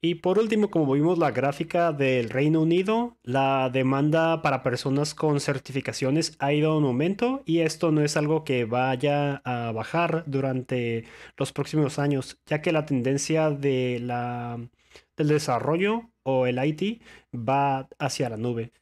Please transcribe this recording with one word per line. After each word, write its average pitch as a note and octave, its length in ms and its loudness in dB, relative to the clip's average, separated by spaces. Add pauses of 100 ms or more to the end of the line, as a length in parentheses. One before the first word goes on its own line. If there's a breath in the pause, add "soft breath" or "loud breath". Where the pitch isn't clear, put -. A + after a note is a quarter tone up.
Y E3+ 120 0
por F#3+ 240 2
último, G#3+ 280 2
como D3+ 260 2
vimos E3 240 4
la D3+ 120 4
gráfica D#3 640 0
del C3 360 2
Reino D3 320 2
Unido, F#3+ 640 2
la C3 500 2
demanda D3+ 680 2
para C3+ 220 0
personas C#3 500 -2
con D3+ 240 0
certificaciones C#3 1000 -4
ha C#3+ 120 0
ido D#3 240 2
en D3+ 60 2
aumento G3+ 640 0
y E3 140 2
esto D#3+ 320 0
no D3+ 100 4
es D3 140 0
algo D3+ 260 0
que B2+ 220 0
vaya C3+ 800 0
a A#2+ 260 -4
bajar D#3+ 560 -2
durante B2+ 760 -2 (320 loud breath)
los C#3 160 -4
próximos D3 480 -2
años, C#3+ 460 -2
ya D3+ 140 -2
que E3+ 120 0
la D#3 120 0
tendencia C#3 680 0
de B2+ 520 0
la, A#2+ 560 -6 (580 loud breath)
del D3+ 120 0
desarrollo D3+ 840 0 (140)
o C3 220 2
el B2 180 0
I D#3 80 0
T G3 280 -4 (320 loud breath)
va C3+ 560 0 (120)
hacia C3+ 280 -2
la A2 80 -8
nube. A#2 460 -4